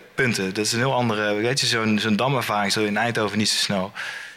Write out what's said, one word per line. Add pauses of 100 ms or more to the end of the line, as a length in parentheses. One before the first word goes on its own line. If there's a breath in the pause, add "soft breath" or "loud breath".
(140)
punten.
Dat
is
een
heel
andere,
weet
je,
zo'n,
zo'n
damervaring
zul
je
in
Eindhoven
niet
zo
snel, (440 loud breath)